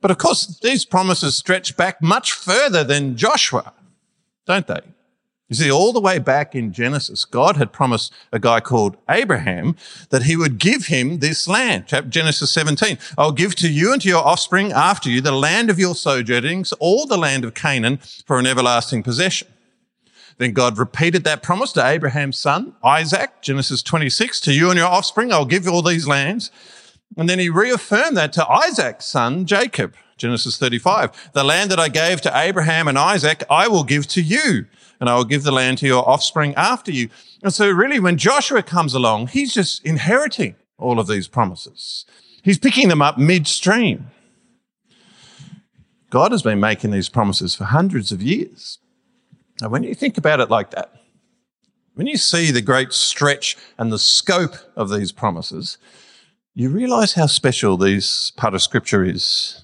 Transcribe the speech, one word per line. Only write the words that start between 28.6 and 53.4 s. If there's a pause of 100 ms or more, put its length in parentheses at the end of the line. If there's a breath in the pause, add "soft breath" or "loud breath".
son,
Jacob, (220 soft breath)
Genesis
thirty-five,
"The
land
that
I
gave
to
Abraham
and
Isaac,
I
will
give
to
you, (320 soft breath)
and
I
will
give
the
land
to
your
offspring
after
you." (320 loud breath)
And
so
really,
when
Joshua
comes
along,
he's
just
inheriting (220)
all
of
these
promises. (360 soft breath)
He's
picking
them
up
midstream. (2000 loud breath)
God
has
been
making
these
promises
for
hundreds
of
years. (840)
Now,
when
you
think
about
it
like
that, (1000)
when
you
see
the
great
stretch (220 loud breath)